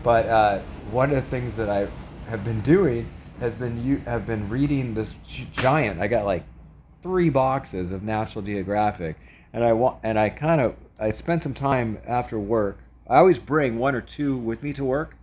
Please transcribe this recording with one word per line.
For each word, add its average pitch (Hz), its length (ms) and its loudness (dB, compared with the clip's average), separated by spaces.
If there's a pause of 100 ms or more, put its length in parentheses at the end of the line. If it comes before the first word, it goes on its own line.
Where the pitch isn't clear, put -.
But, 117 240 4
uh, 107 320 4 (320)
one 127 180 2
of 147 60 2
the 131 80 0
things 123 320 -4
that 110 140 -2
I 101 180 0 (420)
have 104 160 -6
been 110 160 -2
doing 135 460 4 (320)
has 117 160 -2
been, 117 280 -6
you 135 220 2
have 113 220 -4
been 107 220 -4
reading 135 440 0
this 107 220 -4 (120)
gi-, - 240 -12
giant, 127 480 0
I 101 80 0
got, 107 180 0
like, 92 180 0 (580)
three 180 280 2
boxes 131 640 0
of 95 120 -8
National 110 400 -4
Geographic, 101 760 -2 (340)
and 117 120 0
I 117 100 6
wa-, 120 300 2
and 110 160 0
I 107 100 4
kind 151 320 2
of, 113 140 2 (240)
I 107 100 0
spent 165 320 -2
some 135 140 -6
time 131 500 0
after 120 320 -2
work. 104 400 0 (300)
I 123 100 6
always 175 220 8
bring 131 400 0
one 131 160 2
or 113 60 -2
two 139 360 -4
with 113 240 -4
me 147 120 -6
to 139 120 -4
work 143 380 -2